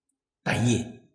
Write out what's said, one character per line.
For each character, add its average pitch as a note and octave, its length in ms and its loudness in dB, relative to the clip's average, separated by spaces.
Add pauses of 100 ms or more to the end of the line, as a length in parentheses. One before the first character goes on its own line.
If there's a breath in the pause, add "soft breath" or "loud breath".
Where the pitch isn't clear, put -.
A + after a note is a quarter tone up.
(420)
带 - 220 0
业 - 500 -2